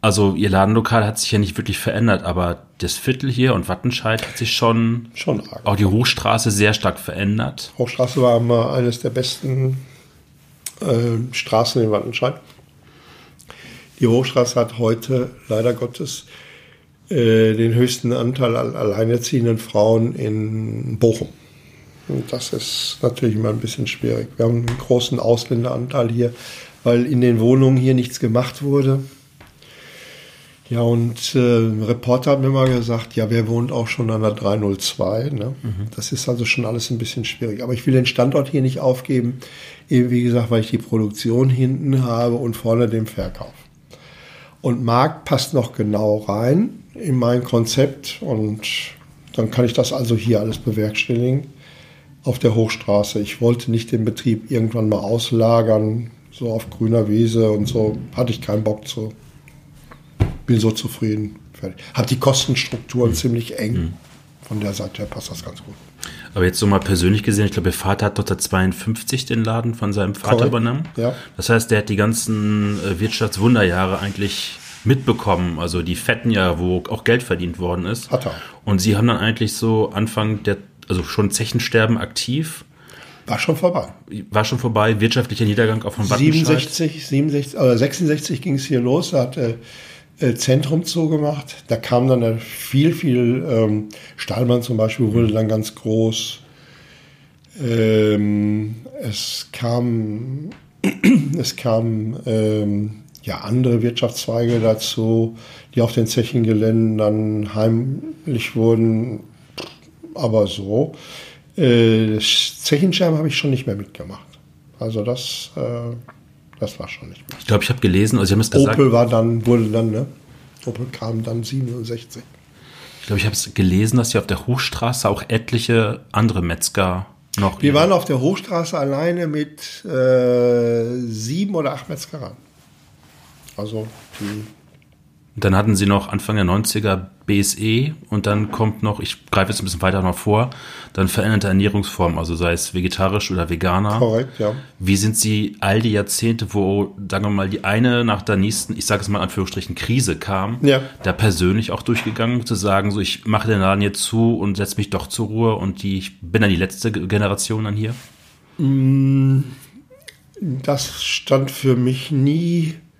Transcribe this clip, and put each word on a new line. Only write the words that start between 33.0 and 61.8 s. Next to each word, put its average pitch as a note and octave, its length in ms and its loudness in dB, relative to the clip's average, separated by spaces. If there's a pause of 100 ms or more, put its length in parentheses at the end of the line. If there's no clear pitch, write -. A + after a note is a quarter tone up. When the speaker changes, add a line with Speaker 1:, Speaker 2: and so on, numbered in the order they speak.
Speaker 2:
„Ja, A2 140 0
wer A2+ 180 2
wohnt A#2 240 0
auch A#2+ 160 -2
schon A#2 220 -2
an A2 120 -2
der G#2+ 100 2
drei G#2 240 -2
null G2+ 240 0
zwei“, G#2+ 500 -2
ne? B2+ 320 -6
Speaker 1:
Mhm. G#2+ 340 -6
Speaker 2:
Das - 160 -8
ist - 160 -6
also A#2+ 160 -2
schon A#2+ 220 -2
alles A2+ 240 -4
ein A#2+ 80 -2
bisschen A#2 260 -6
schwierig. A2+ 380 -6
Aber B2 120 -4
ich A#2+ 120 -4
will C3 80 4
den B2+ 140 4
Standort C3+ 420 2
hier C#3 140 0
nicht C3 160 0
aufgeben, B2+ 640 0 (500)
eben B2 180 4
wie A#2+ 140 2
gesagt, A#2+ 260 2
weil A#2 120 2
ich A2 100 -4
die A#2 80 0
Produktion A2+ 720 0
hinten C3 520 2
habe A#2+ 340 0
und A#2 180 -4
vorne A#2 340 2
den A2 160 -2
Verkauf. - 480 -10 (1080)
Und A#2+ 220 -2
Markt B2+ 420 2
passt - 280 -2
noch A#2 200 0
genau G#2 440 2
rein A#2+ 600 0 (160)
in D#3 200 -2
mein B2 280 2
Konzept B2+ 800 0
und G#2+ 460 -4 (680)
dann A2 160 0
kann B2 140 2
ich A#2 80 0
das B2+ 200 0
also A#2+ 220 0
hier A2 240 2
alles A2 180 -4
bewerkstelligen A#2 880 -2 (800)
auf B2 160 -2
der A2+ 160 2
Hochstraße. G#2+ 640 0
Ich G#2 200 -6
wollte A#2+ 300 2
nicht A2+ 220 -2
den A2+ 120 0
Betrieb A2 460 -2
irgendwann A2 400 0
mal G#2 80 2
auslagern, A2+ 1120 2 (220)
so A#2+ 200 -6
auf A2 200 -6
grüner A2+ 360 2
Wiese A2 440 4
und G#2 160 0
so, G#2+ 320 0 (160)
hatte A#2 160 0
ich - 100 -6
keinen G#2+ 220 -2
Bock G#2+ 240 -4
zu. A2 260 -8 (1300)
Bin A#2 120 4
so A2 100 2
zufrieden. G#2+ 680 -4 (220)
Fertig. - 240 -12 (120)